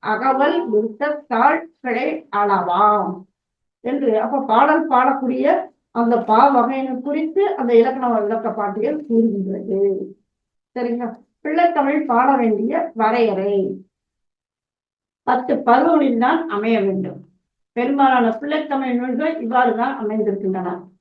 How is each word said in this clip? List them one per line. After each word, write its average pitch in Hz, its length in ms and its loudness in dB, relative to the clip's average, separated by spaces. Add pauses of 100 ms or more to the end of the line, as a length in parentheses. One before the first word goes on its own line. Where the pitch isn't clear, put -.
(140)
அகவல் 269 440 0 (140)
விருத்தத்தாள் 269 880 0 (220)
பிழை 247 260 -2 (320)
அளவாம் 196 720 2 (760)
என்று. 277 200 0 (140)
அப்ப, 269 300 -2
பாடல் 302 400 4
பாடக்கூடிய 262 520 0 (540)
அந்த 233 160 2 (140)
பா 233 120 6 (140)
வகையினை 262 400 0 (140)
குறித்து 320 340 -2 (160)
அந்த 240 120 -2 (100)
இலக்கண 262 340 0
விளக்க 220 340 -2 (120)
பாட்டியல் 214 460 -4
கூறுகின்றது. 196 760 0 (920)
சரிங்களா? 240 320 -4 (360)
பிள்ளைத்தமிழ் 311 680 0
பாட 247 200 2 (120)
வேண்டிய 226 320 0 (260)
வரையறை, 214 560 0 (1700)
பத்து 247 240 0 (140)
பருவங்களில் 269 560 4
தான் 311 160 2 (160)
அமைய 220 300 0
வேண்டும். 185 320 -4 (600)
பெரும்பாலான 262 500 2 (140)
பிள்ளைத்தமிழ் 285 580 -4
நூல்கள் 262 340 -4 (120)
இவ்வாறு 240 360 2
தான் 269 200 -2
அமைந்திருக்கின்றன. 196 680 -4 (320)